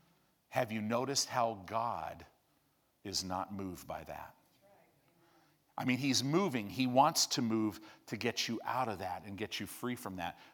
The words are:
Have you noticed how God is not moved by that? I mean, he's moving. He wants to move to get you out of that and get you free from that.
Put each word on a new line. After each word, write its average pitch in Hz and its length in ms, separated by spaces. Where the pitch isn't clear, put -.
Have 123 220
you 110 100
noticed 123 480
how 117 360
God 107 600
is 95 200
not 92 300
moved 95 340
by 80 160
that? 76 320
I 131 100
mean, 127 120
he's 127 260
moving. 139 460
He 127 160
wants 135 420
to - 140
move 110 380
to 120 100
get 110 300
you 113 160
out 117 260
of 98 100
that 92 260
and 101 120
get 101 220
you 104 60
free 123 300
from 98 220
that. 85 200